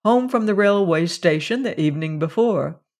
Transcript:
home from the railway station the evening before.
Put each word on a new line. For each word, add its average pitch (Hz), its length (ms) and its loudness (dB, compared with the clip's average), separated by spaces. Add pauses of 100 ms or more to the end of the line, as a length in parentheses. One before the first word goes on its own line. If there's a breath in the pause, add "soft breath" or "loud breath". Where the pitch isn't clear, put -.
home 247 260 2
from 233 160 0
the 214 100 0
railway 196 500 2
station 170 580 -2
the 226 160 -6
evening 156 400 -2
before. 160 600 -2 (200)